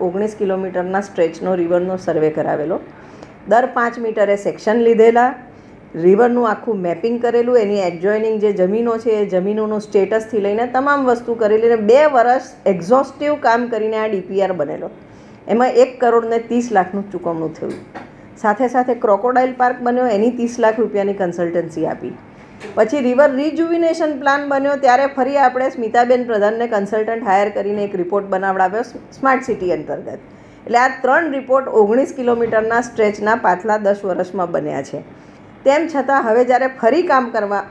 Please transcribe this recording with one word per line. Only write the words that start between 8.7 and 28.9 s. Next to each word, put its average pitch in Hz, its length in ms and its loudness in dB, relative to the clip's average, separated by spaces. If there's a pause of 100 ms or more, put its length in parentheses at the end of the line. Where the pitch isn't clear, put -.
છે, 226 120 -4
એ 208 160 2
જમીનોનું 214 540 -2
સ્ટેટસથી 214 600 0
લઈને 208 280 0
તમામ 269 380 0
વસ્તુ 240 280 0
કરેલી, 226 380 2
અને 240 40 4
બે 226 300 6
વર્ષ 254 480 2 (120)
exhaustive 254 720 0
કામ 240 320 0
કરીને 220 300 -2
આ 220 100 -2
ડી 208 120 -2
પી 196 220 -4
આર 190 120 0
બનેલો. 156 360 -6 (580)
એમાં 233 200 2
એક 254 340 2
કરોડ 233 280 2
ને 226 80 0
ત્રીસ 233 340 -4
લાખનું 196 400 0
ચૂકવણું 165 420 -6
થયું. - 200 -8 (680)
સાથે 214 260 0
સાથે 254 260 0
crocodile 247 600 0
park 247 280 0
બન્યો, 247 240 0
એની 226 260 0
ત્રીસ 240 280 -4
લાખ 220 200 2
રૂપિયાની 202 340 -2
consultancy 170 720 -4
આપી. - 320 -8 (580)
પછી 220 240 0
river 254 320 4
rejuvenation 320 880 -2
plan 285 300 0
બન્યો, 277 260 0
ત્યારે 269 320 4
ફરી 269 300 -2
આપણે 254 320 2
સ્મિતાબેન 240 540 2
પ્રધાનને 226 440 0
consultant 220 560 -2
hire 202 260 2
કરીને 208 340 -2
એક 202 120 -4
report 190 320 -2
બનાવડાવ્યો 190 540 0
સ-, - 120 -10 (260)